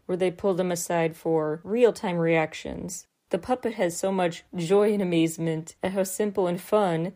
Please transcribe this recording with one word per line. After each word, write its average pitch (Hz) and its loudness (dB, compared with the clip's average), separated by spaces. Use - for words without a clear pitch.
where 185 -2
they 180 0
pulled 175 0
him 180 0
aside 170 0
for 160 0
real-time 202 2
reactions. 165 -2
The 190 0
puppet 247 -4
has 175 -2
so 190 -2
much 180 -2
joy 202 4
and 202 0
amazement 165 0
at 185 -2
how 196 0
simple 202 0
and 175 -2
fun 180 2